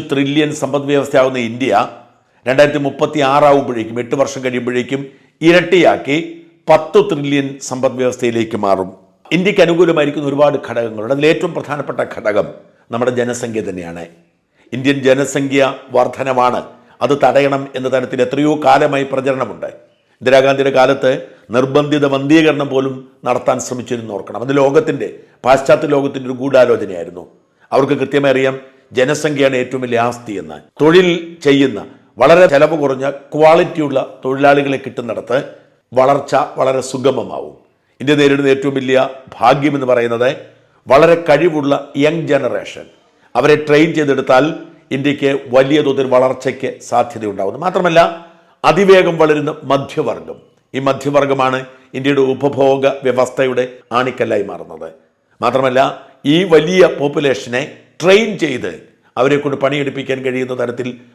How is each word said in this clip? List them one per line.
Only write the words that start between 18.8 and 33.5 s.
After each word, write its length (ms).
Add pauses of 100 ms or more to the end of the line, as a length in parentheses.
പ്രചരണമുണ്ട്. 580 (500)
ഇന്ദിരാഗാന്ധിയുടെ 580
കാലത്ത് 320 (440)
നിർബന്ധിത 580
വന്ധ്യീകരണം 600
പോലും 220 (320)
നടത്താൻ 400
ശ്രമിച്ചിരുന്നു 500
ഓർക്കണം. 280
അത് 160
ലോകത്തിൻ്റെ, 480 (360)
പാശ്ചാത്യ 500
ലോകത്തിൻ്റെ 360
ഒരു 120
ഗൂഢാലോചനയായിരുന്നു. 800 (500)
അവർക്ക് 260
കൃത്യമായി 340
അറിയാം 200 (440)
ജനസംഖ്യയാണ് 640
ഏറ്റവും 240
വലിയ 200
ആസ്തി 360
എന്ന്. 160 (240)
തൊഴിൽ 280 (360)
ചെയ്യുന്ന, 340 (420)
വളരെ 300
ചെലവ് 300
കുറഞ്ഞ 240 (280)
ക്വാളിറ്റിയുള്ള 640 (240)